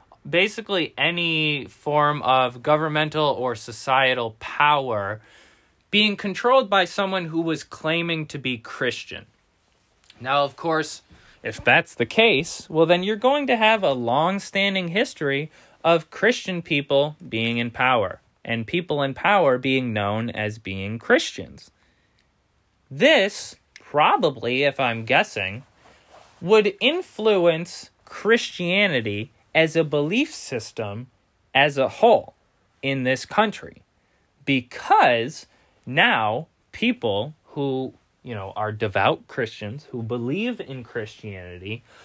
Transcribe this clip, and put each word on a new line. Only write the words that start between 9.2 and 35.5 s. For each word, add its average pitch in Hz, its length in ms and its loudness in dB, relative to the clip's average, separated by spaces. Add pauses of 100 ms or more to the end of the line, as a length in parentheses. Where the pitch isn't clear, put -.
Now, 143 240 2
of 139 100 -6
course, 156 480 -4 (400)
if 110 220 -8
that's 143 300 4
the 117 120 0
case, 185 640 2
well, 160 160 4
then 175 160 4
you're 214 140 -2
going 262 320 2
to 247 80 4
have 220 260 2
a 147 100 2
long-standing 180 960 0
history 156 600 -4 (320)
of 165 280 2
Christian 196 500 -2
people 147 560 0 (100)
being 117 300 -2
in 117 140 -4
power 120 500 0 (240)
and 113 220 -4
people 160 360 -4
in 135 120 -2
power 165 420 4
being 127 380 0
known 107 340 -2
as 107 300 -6
being 98 400 -8
Christians. - 720 -2 (1200)
This, 208 680 2 (180)
probably, 143 880 2
if 143 160 0
I'm 113 280 -2
guessing, 113 560 0 (800)
would 202 400 4
influence 202 1120 0 (140)
Christianity 175 1300 -2 (220)
as 160 200 2
a 160 100 4
belief 151 500 -2
system 110 720 -8 (480)
as 139 240 2
a 127 100 2
whole - 460 4 (480)
in 135 220 -2
this 127 200 0
country. - 580 -2 (600)
Because 135 1040 2 (400)